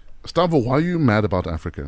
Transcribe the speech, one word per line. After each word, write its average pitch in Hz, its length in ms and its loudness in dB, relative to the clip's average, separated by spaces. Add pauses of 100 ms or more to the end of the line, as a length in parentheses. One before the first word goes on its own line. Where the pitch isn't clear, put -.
(260)
Stavro, 165 400 2
why 123 100 0
are 151 60 4
you 175 180 -2
mad 110 240 4
about 92 240 -2
Africa? 80 400 -8